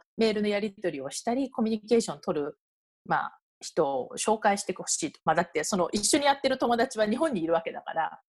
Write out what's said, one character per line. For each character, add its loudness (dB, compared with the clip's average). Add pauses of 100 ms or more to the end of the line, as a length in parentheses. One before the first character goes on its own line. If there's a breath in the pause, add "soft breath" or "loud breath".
(160)
メ 4
ー 0
ル 0
の 2
や 2
り -4
取 -4
り -6
を -8
し -10
た 0
り、 -2
コ -4
ミ 2
ュ 0
ニ -2
ケ 6
ー 4
シ -2
ョ -6
ン -18
取 -2
る、 -6 (460)
ま 0
あ、 -16 (220)
人 -2
を -8
紹 0
介 2
し -6
て -6
ほ -10
し -2
い -4
と。 -20
ま 2
あ、 2
だ 2
っ -4
て、 -2
そ -2
の、 2
一 -2
緒 4
に 2
や 6
っ -14
て 0
る -2
友 2
達 0
は 2
日 0
本 0
に -2
い -2
る 2
わ 2
け -8
だ -12
か -10
ら、 -4 (180)